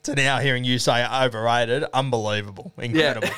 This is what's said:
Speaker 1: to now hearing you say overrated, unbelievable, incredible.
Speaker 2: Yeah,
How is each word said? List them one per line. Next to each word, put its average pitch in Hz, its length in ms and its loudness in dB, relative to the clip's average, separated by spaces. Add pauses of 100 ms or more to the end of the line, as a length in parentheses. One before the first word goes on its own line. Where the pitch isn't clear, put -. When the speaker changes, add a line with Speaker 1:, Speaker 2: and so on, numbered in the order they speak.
Speaker 1:
to 294 140 -6
now 135 240 2
hearing 127 240 0
you 123 160 2
say 120 260 2
overrated, 120 760 0 (100)
unbelievable, 107 840 -2
incredible. 120 500 0
Speaker 2:
Yeah, - 100 -4